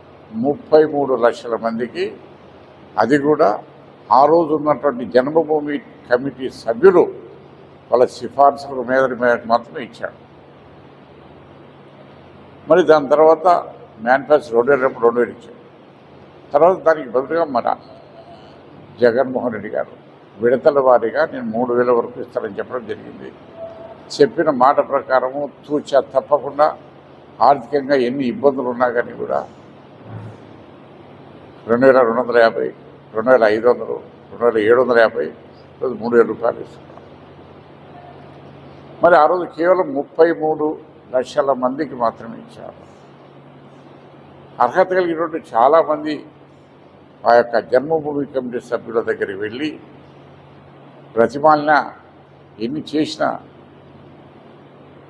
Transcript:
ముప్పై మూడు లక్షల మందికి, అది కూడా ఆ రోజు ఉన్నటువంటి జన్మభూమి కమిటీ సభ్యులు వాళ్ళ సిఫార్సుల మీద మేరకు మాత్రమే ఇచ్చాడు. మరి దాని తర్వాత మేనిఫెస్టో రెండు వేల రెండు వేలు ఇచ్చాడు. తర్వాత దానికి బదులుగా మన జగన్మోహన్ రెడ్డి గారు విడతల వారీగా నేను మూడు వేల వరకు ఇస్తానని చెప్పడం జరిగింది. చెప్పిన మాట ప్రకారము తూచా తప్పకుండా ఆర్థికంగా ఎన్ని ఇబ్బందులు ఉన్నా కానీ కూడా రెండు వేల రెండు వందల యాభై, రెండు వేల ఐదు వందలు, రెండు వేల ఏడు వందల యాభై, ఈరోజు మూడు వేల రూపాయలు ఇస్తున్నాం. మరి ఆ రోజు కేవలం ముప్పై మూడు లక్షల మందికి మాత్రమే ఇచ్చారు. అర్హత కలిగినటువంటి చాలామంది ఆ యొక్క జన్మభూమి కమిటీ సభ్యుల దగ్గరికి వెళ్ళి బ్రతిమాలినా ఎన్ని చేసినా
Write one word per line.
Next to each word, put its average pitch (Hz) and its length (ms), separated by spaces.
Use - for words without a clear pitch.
ముప్పై 139 520
మూడు 143 300
లక్షల 117 400
మందికి, 117 580
అది 113 200
కూడా 151 420
ఆ 127 140
రోజు 156 280
ఉన్నటువంటి 143 520
జన్మభూమి 147 720
కమిటీ 131 380
సభ్యులు 151 540
వాళ్ళ 120 140
సిఫార్సుల 131 840
మీద 131 140
మేరకు 120 260
మాత్రమే 120 360
ఇచ్చాడు. - 360
మరి 175 120
దాని 147 260
తర్వాత 156 380
మేనిఫెస్టో 127 600
రెండు 123 100
వేల 135 100
రెండు 120 380
వేలు 113 100
ఇచ్చాడు. - 340
తర్వాత 160 300
దానికి 151 260
బదులుగా 139 360
మన 123 300
జగన్మోహన్ 120 520
రెడ్డి 104 160
గారు - 240
విడతల 127 380
వారీగా 123 460
నేను 139 200
మూడు 117 280
వేల 123 180
వరకు 117 300
ఇస్తానని 107 360
చెప్పడం 113 300
జరిగింది. 101 440
చెప్పిన 151 340
మాట 139 400
ప్రకారము 131 600
తూచా 143 320
తప్పకుండా 139 800
ఆర్థికంగా 139 540
ఎన్ని 131 280
ఇబ్బందులు 127 460
ఉన్నా 123 200
కానీ 117 240
కూడా 123 340
రెండు 120 180
వేల 131 160
రెండు 117 200
వందల 120 160
యాభై, 120 360
రెండు 110 160
వేల 120 120
ఐదు 110 240
వందలు, 117 320
రెండు 101 140
వేల 113 120
ఏడు 113 240
వందల 120 180
యాభై, 110 260
ఈరోజు - 680
మూడు 117 240
వేల 110 100
రూపాయలు 113 320
ఇస్తున్నాం. - 420
మరి 170 120
ఆ 156 100
రోజు 175 200
కేవలం 170 360
ముప్పై 160 380
మూడు 156 460
లక్షల 139 360
మందికి 131 440
మాత్రమే 113 420
ఇచ్చారు. - 420
అర్హత 151 280
కలిగినటువంటి 165 540
చాలామంది 151 720
ఆ 120 40
యొక్క 113 260
జన్మభూమి 143 680
కమిటీ 127 340
సభ్యుల 117 420
దగ్గరికి 101 380
వెళ్ళి 123 400
బ్రతిమాలినా 143 800
ఎన్ని 131 240
చేసినా 147 440